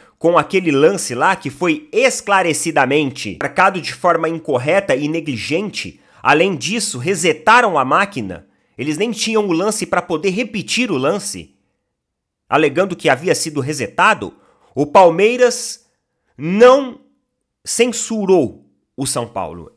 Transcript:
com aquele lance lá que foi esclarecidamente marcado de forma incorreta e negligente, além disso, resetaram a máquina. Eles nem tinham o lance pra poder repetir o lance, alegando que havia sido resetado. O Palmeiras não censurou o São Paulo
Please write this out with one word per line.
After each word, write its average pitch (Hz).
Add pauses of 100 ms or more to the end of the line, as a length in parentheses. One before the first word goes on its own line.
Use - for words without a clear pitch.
(180)
com 254
aquele 190
lance 135
lá 165
que 165
foi 156
esclarecidamente 156
marcado 185
de -
forma 165
incorreta 156
e 147
negligente, 151 (240)
além 165
disso, 151
resetaram 180
a 131
máquina. 131 (300)
Eles 147
nem 220
tinham 220
o 190
lance 190
pra 180
poder 175
repetir 214
o 160
lance, 139 (960)
alegando 156
que -
havia 143
sido 147
resetado. 143 (400)
O 143
Palmeiras 202 (500)
não 240 (600)
censurou 196 (320)
o 135
São 120
Paulo 85